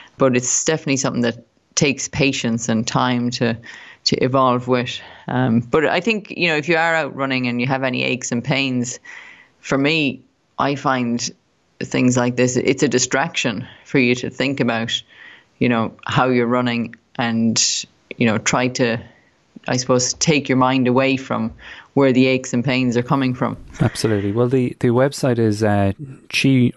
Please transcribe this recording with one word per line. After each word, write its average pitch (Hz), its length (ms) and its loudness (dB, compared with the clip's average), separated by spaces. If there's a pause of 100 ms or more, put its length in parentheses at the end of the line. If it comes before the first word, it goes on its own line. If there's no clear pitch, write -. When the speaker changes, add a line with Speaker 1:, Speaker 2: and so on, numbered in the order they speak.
(180)
Speaker 1:
But 127 200 4
it's - 260 0
definitely 151 340 0
something 127 240 -2
that 117 240 -2 (300)
takes 139 320 0
patience 123 640 -2
and 113 180 0
time 123 440 0
to, 117 240 -2 (500)
to - 180 4
evolve 127 440 2
with. 123 320 -2 (280)
Um, 123 320 2
but 147 260 0
I 175 140 2
think, 214 320 -2
you 175 160 -2
know, 160 80 2
if 147 120 -2
you 165 80 2
are 165 200 2
out 135 200 -2
running 131 320 -2
and 120 140 -2
you 127 60 -2
have 131 160 0
any 127 200 -2
aches 127 280 -4
and 120 120 -2
pains, 131 560 -2 (600)
for - 180 -2
me, 143 440 0 (360)
I 139 180 0
find 127 540 -2 (540)
things 127 340 2
like 123 180 0
this, 127 220 0
it's 135 260 0
a 147 40 2
distraction 127 800 -2 (180)
for 143 140 0
you 123 160 4
to 123 140 -6
think 135 300 -4
about, 113 440 -2 (560)
you 127 100 2
know, 113 240 0 (120)
how 131 240 2
you're 120 180 2
running 120 480 -2 (220)
and, 113 440 0 (560)
you 123 80 2
know, 110 140 2
try 127 300 0
to, 117 300 0 (680)
I 127 100 -2
suppose, 123 380 0
take 151 320 0
your 131 100 2
mind 127 300 2
away 135 300 2
from 113 360 -6 (400)
where 135 200 4
the 127 140 6
aches 131 260 0
and 120 100 0
pains 127 320 0
are 123 80 2
coming 131 300 0
from. 123 240 -4 (240)
Speaker 2:
Absolutely. 104 500 0
Well, 120 160 2
the, 127 320 0
the 127 100 2
website 127 500 2
is, 110 240 2
uh, 101 300 2 (360)
Chi 131 480 4